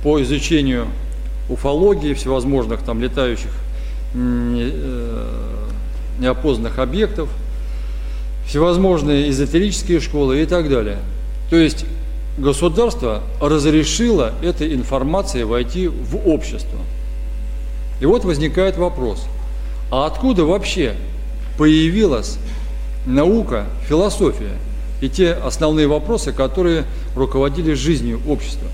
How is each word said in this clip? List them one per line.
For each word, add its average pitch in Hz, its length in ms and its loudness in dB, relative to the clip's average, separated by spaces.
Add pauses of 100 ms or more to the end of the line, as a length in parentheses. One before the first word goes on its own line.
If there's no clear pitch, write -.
по 147 180 4
изучению 139 640 2 (640)
уфологии, 147 640 2
всевозможных 127 680 0
там 113 200 -2
летающих, 123 500 -2 (600)
м, 120 400 0
не-, 120 180 -2
э, 117 960 -4 (520)
неопознанных 127 600 0
объектов, 156 500 0 (1160)
всевозможные 151 840 4
эзотерические 160 680 2
школы 139 420 2
и 160 40 4
так 160 240 0
далее. 107 280 0 (520)
То 165 60 2
есть 160 300 4 (520)
государство 143 840 2 (200)
разрешило 151 1000 4
этой 156 320 -2
информации 135 720 0
войти 123 440 0
в 160 400 -2
общество. - 520 -2 (1200)
И 131 60 0
вот 214 180 2
возникает 160 540 0
вопрос, 131 480 -2 (680)
а 135 140 2
откуда 180 400 4
вообще 165 500 2 (640)
появилась 156 800 4 (680)
наука, 139 600 2 (220)
философия 143 680 2 (440)
и 135 80 0
те 170 240 2
основные 151 540 2
вопросы, 151 440 0
которые 160 540 2 (300)
руководили 143 580 0
жизнью 123 520 0
общества? - 480 -2